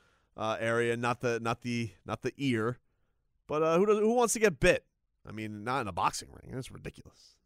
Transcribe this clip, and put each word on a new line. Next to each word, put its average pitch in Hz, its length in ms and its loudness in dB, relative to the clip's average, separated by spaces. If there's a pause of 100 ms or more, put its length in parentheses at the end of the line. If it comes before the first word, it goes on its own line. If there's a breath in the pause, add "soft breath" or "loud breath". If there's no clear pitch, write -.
(340 soft breath)
uh, 110 240 -4
area, 117 380 0
not 120 240 -2
the, 117 200 0
not 117 200 -2
the, 120 300 -4 (160)
not 110 160 -6
the 131 160 -4
ear. 120 400 0 (680)
But, 151 160 -2
uh, 160 140 4
who 185 80 6
does, 208 140 4
who 220 160 4
wants 240 180 4
to 240 60 -2
get 208 200 4
bit? 180 260 4 (420)
I 101 40 -12
mean, 107 320 -10
not 131 160 -2
in 110 80 -4
a 92 40 -6
boxing 95 380 -2
ring. - 240 -16
That's 131 160 -10
ridiculous. - 760 -18